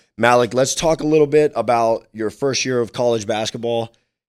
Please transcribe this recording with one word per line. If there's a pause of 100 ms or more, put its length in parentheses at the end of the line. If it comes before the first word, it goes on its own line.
(180)
Malik,
let's
talk
a
little
bit
about
your
first
year
of
college
basketball. (360)